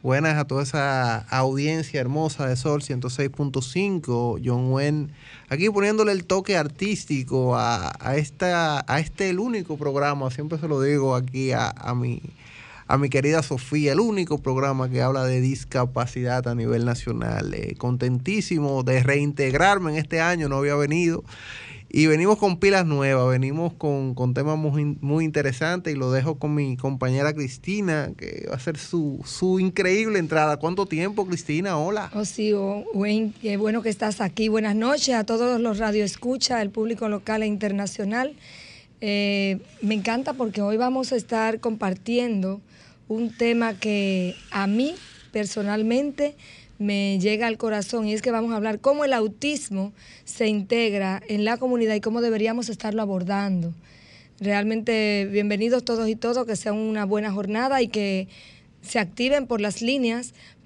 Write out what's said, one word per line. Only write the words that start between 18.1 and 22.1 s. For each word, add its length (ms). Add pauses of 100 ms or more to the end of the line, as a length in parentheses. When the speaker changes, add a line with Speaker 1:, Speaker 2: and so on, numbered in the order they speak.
Speaker 1:
de 180
reintegrarme 880
en 60
este 240
año, 260
no 100
había 180
venido. 480 (680)
Y 180
venimos 300